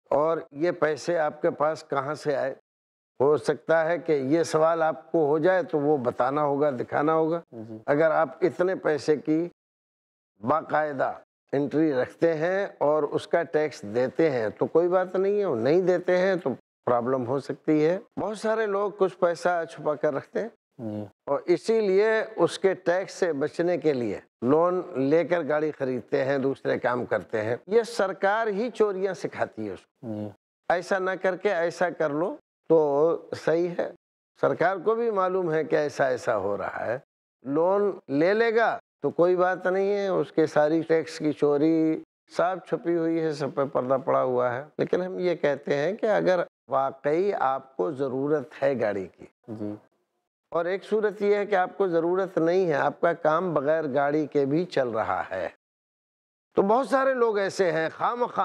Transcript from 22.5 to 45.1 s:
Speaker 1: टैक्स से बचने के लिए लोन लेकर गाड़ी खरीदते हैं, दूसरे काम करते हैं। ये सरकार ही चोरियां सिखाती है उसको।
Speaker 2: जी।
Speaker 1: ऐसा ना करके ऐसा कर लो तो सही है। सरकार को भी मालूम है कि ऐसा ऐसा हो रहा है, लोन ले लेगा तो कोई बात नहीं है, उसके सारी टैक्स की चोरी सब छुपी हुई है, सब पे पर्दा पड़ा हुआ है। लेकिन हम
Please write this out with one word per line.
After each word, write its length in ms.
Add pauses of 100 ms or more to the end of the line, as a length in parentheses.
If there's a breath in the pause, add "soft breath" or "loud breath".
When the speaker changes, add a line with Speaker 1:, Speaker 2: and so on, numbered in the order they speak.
Speaker 1:
टैक्स 380
से 200
बचने 440
के 160
लिए 280 (220)
लोन 400 (160)
लेकर 440
गाड़ी 280
खरीदते 520
हैं, 180
दूसरे 380
काम 260
करते 340
हैं। 200 (100)
ये 140
सरकार 680
ही 220
चोरियां 440
सिखाती 500
है 80
उसको। 340
Speaker 2:
जी। 240 (380)
Speaker 1:
ऐसा 300
ना 180
करके 320
ऐसा 420
कर 220
लो 160 (400)
तो 640
सही 340
है। 240 (480)
सरकार 380
को 160
भी 180
मालूम 380
है 120
कि 120
ऐसा 340
ऐसा 260
हो 200
रहा 280
है, 180 (440)
लोन 540 (120)
ले 220
लेगा 460 (240)
तो 80
कोई 240
बात 320
नहीं 220
है, 220
उसके 360
सारी 360
टैक्स 360
की 140
चोरी 680 (280)
सब 360
छुपी 260
हुई 240
है, 160
सब 220
पे 120
पर्दा 320
पड़ा 220
हुआ 280
है। 140 (160)
लेकिन 220
हम 180